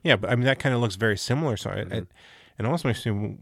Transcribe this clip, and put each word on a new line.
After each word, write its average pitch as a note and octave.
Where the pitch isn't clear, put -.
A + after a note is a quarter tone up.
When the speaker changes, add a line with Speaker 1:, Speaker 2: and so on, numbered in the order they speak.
Speaker 1:
Yeah, C#3+
but, G2
I B2
mean, B2
that C3+
kinda C3
looks A2+
very G#2+
similar, C3+
so -
I, G2
Speaker 2:
Mm-hmm. F#2
Speaker 1:
it, -
it A2+
almost D#3+
makes A#2
me A2+
w-, G#2